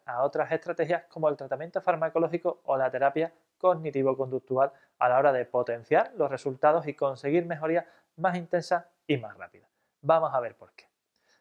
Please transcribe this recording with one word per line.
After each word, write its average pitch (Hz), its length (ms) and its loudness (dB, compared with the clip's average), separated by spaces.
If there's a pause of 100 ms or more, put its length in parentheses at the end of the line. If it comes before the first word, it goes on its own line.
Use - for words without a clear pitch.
a 123 180 -4
otras 143 300 -2
estrategias 165 540 -2
como 160 220 -2
el 143 80 0
tratamiento 143 440 -6
farmacológico 165 840 -2
o 139 140 0
la 131 160 0
terapia 139 400 0 (260)
cognitivo-conductual 135 1120 0 (300)
a 123 80 4
la 123 100 4
hora 139 140 4
de 123 140 0
potenciar 123 680 0
los 151 160 0
resultados 147 560 2
y 143 80 -8
conseguir 143 500 0
mejorías 165 420 -2 (320)
más 175 180 0
intensas 175 480 -2 (240)
y 143 80 2
más 107 200 -10
rápidas. 90 320 -20 (320)
Vamos 160 320 2
a 135 60 0
ver 113 160 -4
por - 200 -20
qué. - 100 -20 (560)